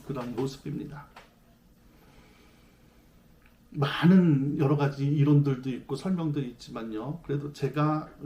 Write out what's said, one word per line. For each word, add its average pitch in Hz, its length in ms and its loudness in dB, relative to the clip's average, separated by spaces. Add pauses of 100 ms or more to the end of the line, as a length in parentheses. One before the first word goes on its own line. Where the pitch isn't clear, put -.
그런 123 300 -10
모습입니다. 143 720 -8 (2750)
많은 151 880 4
여러 143 180 2
가지 139 300 -2
이론들도 143 640 2
있고 123 260 -8
설명들이 151 540 -4
있지만요. 117 760 -10
그래도 143 280 -6
제가 151 560 -2 (160)